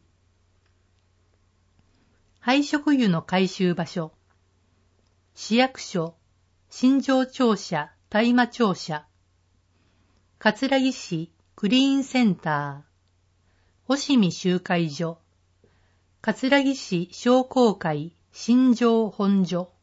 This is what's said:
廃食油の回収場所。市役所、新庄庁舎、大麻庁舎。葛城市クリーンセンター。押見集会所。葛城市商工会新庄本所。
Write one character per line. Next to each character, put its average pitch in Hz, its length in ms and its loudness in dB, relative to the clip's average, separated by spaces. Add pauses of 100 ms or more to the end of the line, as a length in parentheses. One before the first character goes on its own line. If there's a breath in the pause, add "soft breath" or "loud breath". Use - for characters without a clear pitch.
(2500)
廃 285 260 2
食 294 260 -2
油 254 160 4
の 165 140 2
回 185 260 0
収 180 260 0
場 165 120 -4
所。 160 260 -8 (1200)
市 - 220 -4
役 262 240 0
所、 170 360 -8 (540)
新 262 320 2
庄 262 240 0
庁 247 300 0
舎、 156 380 -8 (160)
大 233 240 2
麻 247 140 4
庁 220 280 0
舎。 151 320 -10 (1300)
葛 262 420 0
城 262 120 0
市 165 400 -8 (240)
ク 208 140 -2
リ 254 100 2
ー 269 200 2
ン 262 40 -2
セ 262 200 -2
ン 196 120 2
タ 143 480 -6
ー。 - 120 -20 (920)
押 277 300 0
見 190 140 4
集 180 280 -2
会 175 300 -2
所。 165 300 -8 (1040)
葛 262 400 0
城 269 140 0
市 175 360 -6
商 254 340 2
工 240 300 2
会 160 400 -6 (160)
新 247 440 2
庄 226 340 2
本 196 360 0
所。 175 260 -6 (120)